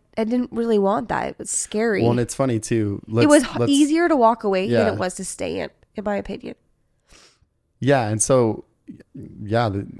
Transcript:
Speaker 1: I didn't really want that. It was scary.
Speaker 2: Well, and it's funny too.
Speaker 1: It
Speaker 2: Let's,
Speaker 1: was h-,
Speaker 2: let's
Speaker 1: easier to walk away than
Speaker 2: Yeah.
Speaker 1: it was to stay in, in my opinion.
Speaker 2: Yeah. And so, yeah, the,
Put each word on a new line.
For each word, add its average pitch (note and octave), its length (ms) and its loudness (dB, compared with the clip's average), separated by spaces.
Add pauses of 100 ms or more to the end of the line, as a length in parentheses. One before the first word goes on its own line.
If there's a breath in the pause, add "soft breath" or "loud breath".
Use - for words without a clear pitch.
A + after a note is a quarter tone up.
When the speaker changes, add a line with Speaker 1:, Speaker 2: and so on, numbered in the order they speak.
(160)
Speaker 1:
I A3 80 -2
didn't B3 280 -2
really A3+ 260 0
want G3+ 320 0
that. - 180 -2
It - 100 -12
was - 120 -12
scary. G#3+ 520 -2
Speaker 2:
Well, A#2 100 4
and A#2+ 80 0
it's A2+ 140 -4
funny B2+ 240 0
too. G#2 480 -2
Speaker 1:
It - 60 -10
Speaker 2:
Let's, A#2 160 4
Speaker 1:
was D4 160 8
h-, A#3 140 -8
Speaker 2:
let's A#3+ 120 2
Speaker 1:
easier D4+ 380 4
to D#4+ 80 4
walk A#3 280 4
away F#3+ 240 0
than A3+ 180 4
Speaker 2:
Yeah. F#3 80 0
Speaker 1:
it - 40 -6
was F#3 180 -4
to F#3+ 80 -10
stay F3+ 360 -6
in, - 100 -8 (240)
in G#3+ 100 -8
my G3+ 120 -2
opinion. G3+ 380 -10 (1300 soft breath)
Speaker 2:
Yeah. B2+ 280 2
And G#2+ 140 -2
so, A#2+ 420 2 (800)
yeah, A2+ 240 0
the, G2 180 -4 (140)